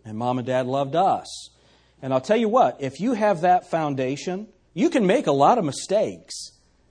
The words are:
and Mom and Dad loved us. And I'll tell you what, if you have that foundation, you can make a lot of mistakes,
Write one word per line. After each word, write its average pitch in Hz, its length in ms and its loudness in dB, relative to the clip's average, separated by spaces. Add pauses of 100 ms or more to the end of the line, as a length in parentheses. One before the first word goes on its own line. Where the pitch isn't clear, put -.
and 107 140 -12
Mom 123 180 -2
and 123 100 -6
Dad 127 200 0
loved 139 300 -2
us. 165 520 -2 (540)
And 131 100 -4
I'll 131 80 2
tell 208 160 0
you 226 120 2
what, 208 320 4
if 135 200 -8
you 240 120 -2
have 202 300 0
that 180 280 2
foundation, 147 800 -4 (260)
you 262 160 2
can 240 160 2
make 214 220 2
a 147 40 4
lot 151 260 6
of 196 60 0
mistakes, 135 840 -4 (400)